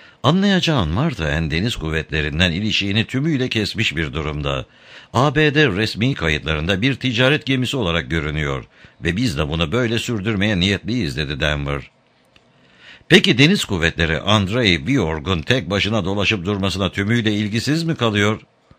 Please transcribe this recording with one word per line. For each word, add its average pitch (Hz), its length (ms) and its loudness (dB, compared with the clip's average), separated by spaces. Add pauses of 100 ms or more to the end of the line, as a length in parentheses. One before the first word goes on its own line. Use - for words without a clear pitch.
(220)
Anlayacağın 165 680 2
Martha 107 380 -2
Ann 76 240 0
Deniz 85 260 0
Kuvvetlerinden 78 760 -2
ilişiğini 101 520 -2
tümüyle 131 440 -2
kesmiş 104 480 -2
bir 78 160 -2
durumda. 73 540 -4 (460)
A 135 220 2
B 151 200 2
D 151 140 4
resmi 107 460 0
kayıtlarında 78 680 0
bir 135 120 0
ticaret 127 520 0
gemisi 131 300 0
olarak 85 340 0
görünüyor 73 540 -2 (400)
ve 82 120 0
biz 104 220 -2
de 78 100 0
bunu 80 240 -2
böyle 117 260 0
sürdürmeye 104 600 0
niyetliyiz, 92 560 0
dedi 71 240 -4
Denver. 71 420 -2 (1300)
"Peki 156 300 6
Deniz 160 260 6
Kuvvetleri 80 560 0
Andrei 98 640 2
Viorg'un 90 560 0
tek 113 280 -2
başına 101 340 0
dolaşıp 98 400 -2
durmasına 98 480 -2
tümüyle 107 400 0
ilgisiz 113 520 0
mi 160 120 -2
kalıyor?" 107 440 2 (380)